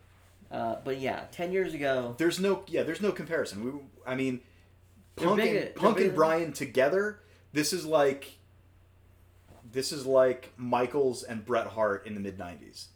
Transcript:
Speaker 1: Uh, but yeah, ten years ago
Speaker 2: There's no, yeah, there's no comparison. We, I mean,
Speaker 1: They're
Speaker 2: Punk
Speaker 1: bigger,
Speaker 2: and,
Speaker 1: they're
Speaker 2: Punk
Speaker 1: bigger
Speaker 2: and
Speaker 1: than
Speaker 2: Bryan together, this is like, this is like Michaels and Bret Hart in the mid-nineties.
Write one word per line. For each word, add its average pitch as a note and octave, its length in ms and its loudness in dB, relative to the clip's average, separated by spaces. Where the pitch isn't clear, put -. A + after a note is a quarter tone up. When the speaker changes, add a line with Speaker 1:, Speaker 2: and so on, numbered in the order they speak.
Speaker 1:
Uh, A#2 320 -4
but C3+ 160 -4
yeah, C3 320 -4
ten F3+ 200 -6
years F#3 220 0
ago C3 460 -2
Speaker 2:
There's E3+ 200 2
no, F#3+ 280 0
yeah, D#3 160 0
there's E3 180 -4
no G3+ 100 2
comparison. C#3+ 520 -4
We, B2+ 80 -4
I B2+ 80 -4
mean, C3 280 -2
Speaker 1:
They're E3 120 0
Speaker 2:
Punk G#3 140 4
Speaker 1:
bigger, G#3+ 160 2
Speaker 2:
and, D#3 80 0
Speaker 1:
they're - 80 -10
Speaker 2:
Punk G#3 220 4
Speaker 1:
bigger F#3+ 140 4
Speaker 2:
and - 20 2
Speaker 1:
than D3+ 40 -2
Speaker 2:
Bryan D#3+ 380 2
together, D3 680 0
this D3+ 220 0
is D#3+ 140 -4
like, C#3+ 500 2
this B2+ 200 -4
is C#3 140 -8
like C3 500 4
Michaels B2 680 0
and A2+ 200 -8
Bret A2+ 240 0
Hart G2+ 380 0
in G#2+ 80 -8
the G2+ 60 -8
mid-nineties. F#2 760 -12